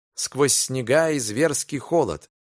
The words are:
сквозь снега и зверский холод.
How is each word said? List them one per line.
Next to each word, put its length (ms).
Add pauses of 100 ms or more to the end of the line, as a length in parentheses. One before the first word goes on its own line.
(160)
сквозь 380
снега 580
и 80
зверский 600
холод. 500 (140)